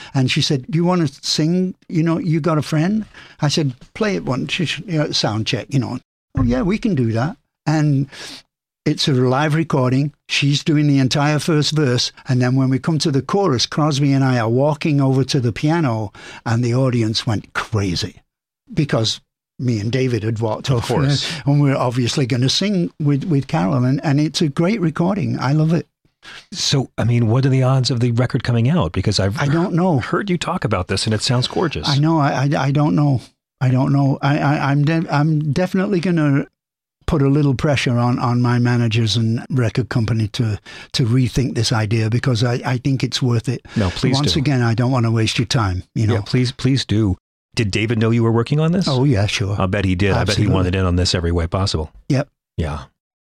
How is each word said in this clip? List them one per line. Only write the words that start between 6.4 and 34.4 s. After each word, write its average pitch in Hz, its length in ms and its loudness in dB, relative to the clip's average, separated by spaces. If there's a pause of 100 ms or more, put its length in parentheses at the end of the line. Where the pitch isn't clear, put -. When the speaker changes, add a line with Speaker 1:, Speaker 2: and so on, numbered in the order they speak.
Speaker 1:
yeah, 247 200 2
we 202 160 0
can 208 160 0
do 120 160 0
that." 123 260 -2 (300)
And 147 400 2 (800)
it's - 220 0
a 156 60 2
live 131 420 2
recording. 143 580 0 (160)
She's 143 340 0
doing 151 220 2
the 143 140 4
entire 143 400 0
first 151 320 0
verse. 135 400 0 (180)
And 131 100 2
then 123 160 2
when 131 140 2
we 131 80 2
come 151 220 -2
to 165 100 -2
the 135 140 0
chorus, 175 420 0
Crosby 147 480 0
and 135 100 2
I 131 140 2
are 110 100 0
walking 143 540 0
over 135 220 2
to 135 160 0
the 120 120 0
piano, 131 640 -2 (320)
and 120 180 0
the 117 120 0
audience 120 500 0
went 107 280 -4
crazy 98 680 -4 (500)
because 139 480 -2 (380)
me 123 220 -2
and 110 120 -4
David 127 300 0
had 110 160 -2
walked 107 320 -4
Speaker 2:
Of 131 80 2
Speaker 1:
off, 117 120 -2
Speaker 2:
course. 143 360 0 (140)
Speaker 1:
uh, - 20 -14 (100)
and 147 80 4
we're 139 160 4
obviously 127 520 0
gonna 127 220 0
sing 196 420 0 (100)
with, 143 220 0
with 139 240 0
Carole. 160 360 0
And, 127 220 2
and 139 140 2
it's 156 240 0
a 156 60 0
great 185 300 0
recording. 165 600 -2
I 131 140 0
love 156 200 2
it. 160 140 -2 (640)
Speaker 2:
So, - 480 -2
I - 40 -2
mean, 120 240 2
what 127 200 2
are - 20 2
the 131 140 2
odds 127 260 2
of 131 100 0
the 123 120 0
record 120 320 0
coming 117 260 2
out? 131 220 2
Because 95 280 0
I've 98 200 -2
Speaker 1:
I 143 80 0
don't 165 260 0
know. 175 260 2
Speaker 2:
heard 202 300 -4
you 180 80 0
talk - 280 -4
about 101 220 -2
this, 98 200 -2
and 110 80 2
it 104 80 -4
sounds 123 240 0
gorgeous. - 420 -2
Speaker 1:
I 139 80 2
know. 156 220 2
I, 139 240 0
I, 143 60 0 (180)
I 143 40 0
don't 147 240 2
know. 143 260 2 (400)
I 131 80 2
don't 127 240 2
know. 139 280 2
I, 143 160 0
I, 147 340 0